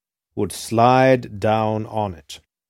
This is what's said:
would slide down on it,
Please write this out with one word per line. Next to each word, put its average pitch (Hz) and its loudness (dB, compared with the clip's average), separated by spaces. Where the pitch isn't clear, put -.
would 104 -4
slide 123 2
down 110 0
on 104 -6
it, - -20